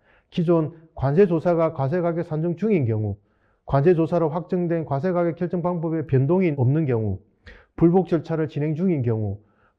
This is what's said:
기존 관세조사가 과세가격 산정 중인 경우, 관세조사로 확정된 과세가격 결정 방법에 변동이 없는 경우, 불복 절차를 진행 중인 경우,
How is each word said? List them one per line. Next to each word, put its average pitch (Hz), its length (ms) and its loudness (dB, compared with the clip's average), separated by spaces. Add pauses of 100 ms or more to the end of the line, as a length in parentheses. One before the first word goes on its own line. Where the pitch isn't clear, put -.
(300)
기존 165 420 0 (240)
관세조사가 165 760 2
과세가격 165 520 -2
산정 160 300 -4
중인 190 300 0
경우, 107 320 -2 (520)
관세조사로 160 600 2
확정된 165 560 -2
과세가격 170 500 -2
결정 175 260 -4
방법에 160 460 -2
변동이 156 480 2
없는 139 300 2
경우, 110 340 -2 (560)
불복 175 320 4
절차를 160 400 -2
진행 151 280 -4
중인 170 260 0
경우, 110 380 -2 (400)